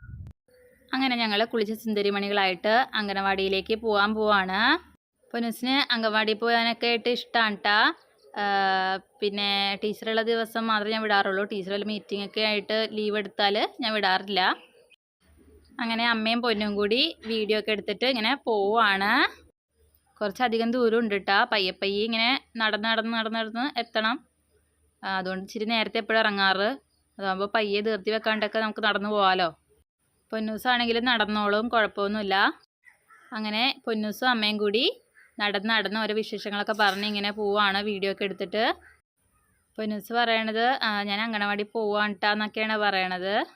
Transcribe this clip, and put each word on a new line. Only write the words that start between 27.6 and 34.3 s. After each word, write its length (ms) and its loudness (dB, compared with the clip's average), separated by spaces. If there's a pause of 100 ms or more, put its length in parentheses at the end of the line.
ധൃതി 300 -2
വെക്കാണ്ടൊക്കെ 480 -2
നമുക്ക് 240 -2
നടന്നു 260 2
പോവാലോ. 400 4 (840)
പൊന്നൂസാണെങ്കിലും 720 0
നടന്നോളും, 640 2
കുഴപ്പമൊന്നുമില്ല. 640 0 (1000)
അങ്ങനെ 520 -2
പൊന്നൂസും 440 -2
അമ്മയും 280 0